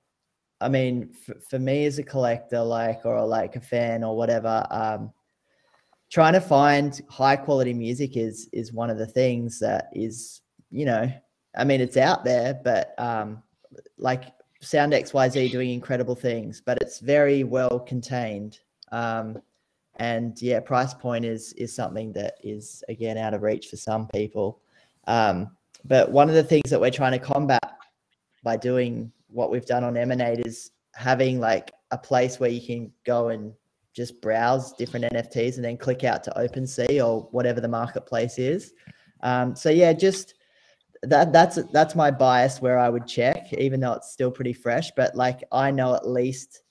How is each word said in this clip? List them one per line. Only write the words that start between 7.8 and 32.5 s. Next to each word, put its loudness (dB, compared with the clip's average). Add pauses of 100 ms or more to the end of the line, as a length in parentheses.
is, -6
is -8
one -4
of -4
the -4
things 0
that -2
is, -8 (300)
you -4
know, 0 (460)
I 0
mean, 2
it's -2
out 2
there, 0
but, -2
um, -6 (540)
like, -4 (280)
Sound 2
X 0
Y 4
Z 2
doing -4
incredible -4
things, -6
but 0
it's -8
very 4
well 0
contained. -8 (340)
Um, -6 (560)
and -4
yeah, 0
price -2
point -6
is, -8
is -10
something -8
that -6
is, -14
again, -6
out -4
of -4
reach -2
for -18
some -6
people. -4 (440)
Um, 2 (280)
but 6
one 6
of 4
the 6
things 2
that 2
we're 2
trying 0
to 0
combat 0 (640)
by -2
doing -2 (160)
what -4
we've -4
done 0
on -2
Emanate -2
is -14 (240)
having, 0
like, 0 (180)
a -6
place 0
where 2
you -6